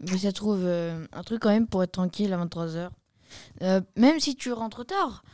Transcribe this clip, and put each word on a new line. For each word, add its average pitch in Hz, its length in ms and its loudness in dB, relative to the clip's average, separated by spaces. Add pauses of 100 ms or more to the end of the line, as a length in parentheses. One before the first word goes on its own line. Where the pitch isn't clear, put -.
mais 185 100 0
ça 196 120 0
trouve, 208 320 0
euh, 170 500 -2
un 180 120 -10
truc 226 180 -4
quand 220 60 4
même 220 180 4
pour 185 160 0
être 175 80 0
tranquille 185 420 -2
à 180 40 0
vingt-trois 170 400 -4
heures. 175 160 -8 (720)
Euh, 185 180 4 (160)
même 277 240 6
si 277 160 -2
tu 247 160 -6
rentres 226 340 -6
tard, 339 480 -2